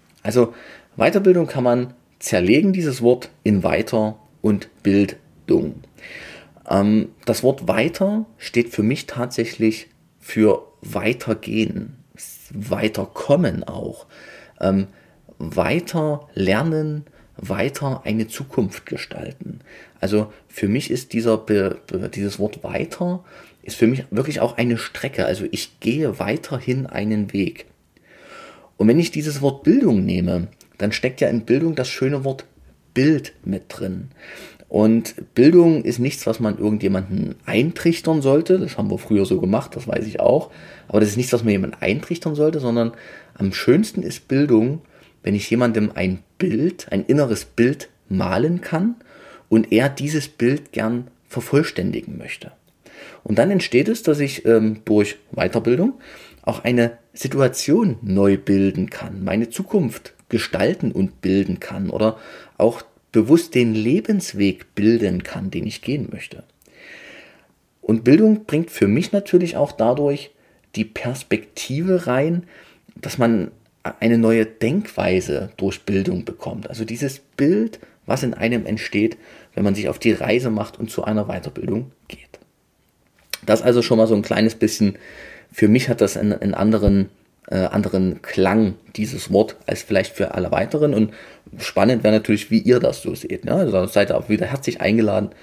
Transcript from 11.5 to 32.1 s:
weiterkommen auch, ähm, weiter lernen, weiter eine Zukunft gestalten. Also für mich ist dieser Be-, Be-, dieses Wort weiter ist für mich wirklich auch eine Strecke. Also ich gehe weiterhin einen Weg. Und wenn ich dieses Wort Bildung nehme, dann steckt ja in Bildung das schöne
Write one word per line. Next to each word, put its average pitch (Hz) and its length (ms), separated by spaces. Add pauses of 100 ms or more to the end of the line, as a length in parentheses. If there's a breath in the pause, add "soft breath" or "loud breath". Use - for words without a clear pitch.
weiterkommen 110 1080
auch, - 420 (540 loud breath)
ähm, 98 280 (520 soft breath)
weiter 147 920
lernen, 156 720 (300 soft breath)
weiter 127 680
eine 110 220
Zukunft - 580
gestalten. - 720 (400 loud breath)
Also 107 320 (160 loud breath)
für - 200
mich 120 240
ist - 220
dieser 113 240
Be-, 101 400 (100)
Be-, 98 220
dieses 101 300
Wort - 240
weiter 180 600 (400 loud breath)
ist - 120
für 113 120
mich 131 240
wirklich 135 280
auch - 180
eine 120 200
Strecke. - 480
Also 98 260
ich - 280
gehe 131 400
weiterhin 131 680
einen 107 480
Weg. 98 320 (1120 loud breath)
Und 107 100
wenn 135 120
ich 170 120
dieses 151 300
Wort 135 220
Bildung 151 420
nehme, 90 420 (300)
dann 107 140
steckt - 300
ja 139 80
in 113 160
Bildung 151 300
das 127 140
schöne 135 340